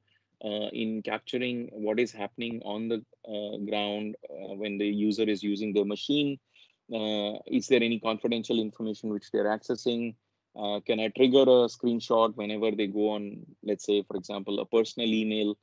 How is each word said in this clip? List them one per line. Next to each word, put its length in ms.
uh, 260
in 300
capturing 720
what 260
is 120
happening 520
on 240
the, 160
uh, 300
ground, 460
uh, 240
when 240
the 80
user 380
is 200
using 300
their 100
machine. 560
Uh, 400
is 200
there 160
any 160
confidential 600
information 500
which 220
they're 140
accessing? 680
Uh, 260
can 180
I 100
trigger 320
a 260
screenshot 680
whenever 360
they 160
go 220
on, 360
let's 220
say, 180
for 120
example, 440
a 60
personal 440
email? 540